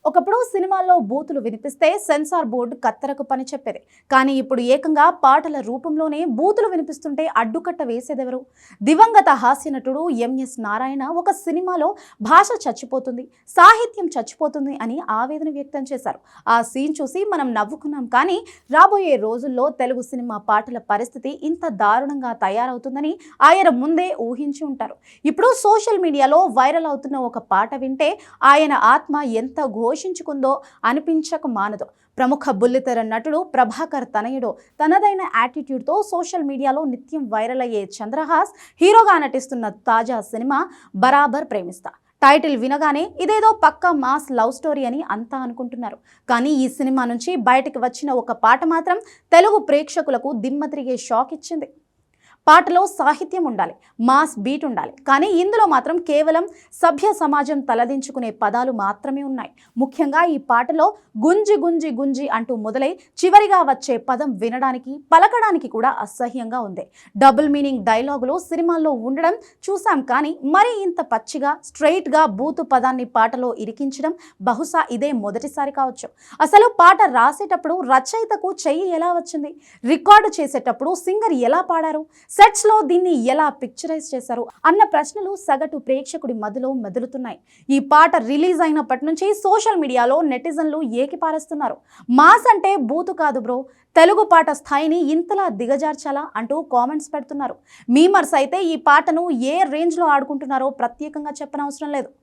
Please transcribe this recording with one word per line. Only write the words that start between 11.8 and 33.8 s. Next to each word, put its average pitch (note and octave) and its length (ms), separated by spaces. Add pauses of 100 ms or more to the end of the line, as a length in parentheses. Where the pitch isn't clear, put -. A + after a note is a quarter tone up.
భాష F4+ 200 (160)
చచ్చిపోతుంది, B3+ 600 (320)
సాహిత్యం G#4+ 580
చచ్చిపోతుంది C#4 680
అని A#3 140 (220)
ఆవేదన D4+ 380
వ్యక్తం C#4 360
చేశారు. C4 260 (360)
ఆ - 20 (140)
సీన్ D4 300
చూసి D4 200 (120)
మనం C#4+ 140 (120)
నవ్వుకున్నాం, C#4+ 460 (100)
కానీ F4+ 240 (380)
రాబోయే F#4+ 380 (120)
రోజుల్లో B3 400 (140)
తెలుగు B3 200 (100)
సినిమా A#3+ 260 (120)
పాటల A3 280 (160)
పరిస్థితి A#3+ 400 (160)
ఇంత E4+ 180 (160)
దారుణంగా B3+ 500 (120)
తయారవుతుందని B3+ 680 (360)
ఆయన F#4 200 (140)
ముందే E4 260 (180)
ఊహించి C#4+ 440
ఉంటారు. - 240 (360)
ఇప్పుడు G#4 180 (140)
సోషల్ G#4 440
మీడియాలో C#4+ 340 (180)
వైరల్ D4+ 320
అవుతున్న C#4 260 (120)
ఒక A#3+ 80 (160)
పాట A3 220 (100)
వింటే C4+ 240 (420)
ఆయన D4 220 (220)
ఆత్మ C#4+ 200 (280)
ఎంత C4 160 (200)
ఘోషించుకుందో C#4 720 (380)
అనిపించక D#4 580 (100)
మానదు. G3+ 280 (320)
ప్రముఖ C4+ 320 (100)
బుల్లితెర B3 420
నటుడు A#3 380 (140)
ప్రభాకర్ C4 520 (100)